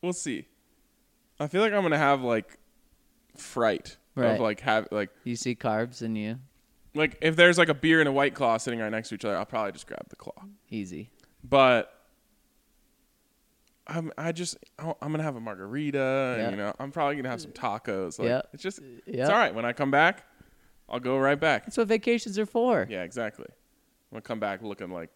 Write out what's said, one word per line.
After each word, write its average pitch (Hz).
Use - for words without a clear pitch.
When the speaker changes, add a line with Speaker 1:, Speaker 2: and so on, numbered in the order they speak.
Speaker 1:
We'll 180
see. 127
I 151
feel 185
like 214
I'm 202
gonna 165
have, 143
like, 117
fright -
Speaker 2:
Right. 120
Speaker 1:
of, 104
like, 107
have, 110
like, 101
Speaker 2:
You 120
see 120
carbs 117
and 113
you 110
Speaker 1:
like, 156
if 160
there's, 175
like, 165
a 151
beer 160
and 147
a -
White 139
Claw 117
sitting 117
right 107
next 110
to 113
each 98
other, 101
I'll 101
probably 110
just -
grab -
the -
Claw. -
Speaker 2:
Easy. 98
Speaker 1:
But 127
I'm, 165
I 165
just, 170
I'm 151
gonna 156
have 147
a 117
margarita, 113
and, 110
Speaker 2:
Yeah. 117
Speaker 1:
you 98
know, 104
I'm 139
probably 147
gonna 131
have 120
some 151
tacos. 98
Like, 117
Speaker 2:
Yeah. 123
Speaker 1:
it's 143
just, 190
Speaker 2:
Yeah. 135
Speaker 1:
it's 139
all 202
right. 190
When 113
I 120
come 139
back, 160
I'll 123
go 127
right 139
back. 147
Speaker 2:
That's -
what 233
vacations 226
are 214
for. 233
Speaker 1:
Yeah, 92
exactly. 110
I'm -
gonna 113
come 113
back 101
looking 101
like 82